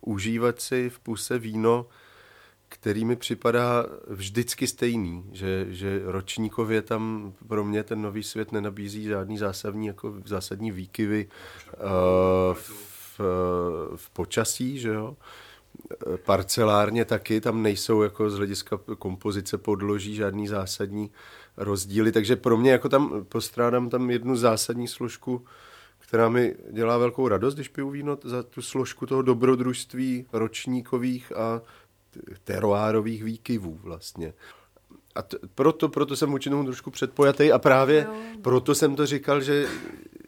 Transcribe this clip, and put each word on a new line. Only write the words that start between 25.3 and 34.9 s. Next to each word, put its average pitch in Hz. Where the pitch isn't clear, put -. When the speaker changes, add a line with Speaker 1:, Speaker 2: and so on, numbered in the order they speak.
Speaker 1:
která 113
mi 120
dělá 117
velkou 120
radost, 110
když 147
piju 139
víno, 143
za 123
tu 120
složku -
toho 131
dobrodružství 127
ročníkových 123
a 113
teroárových 107
výkyvů 110
vlastně. 85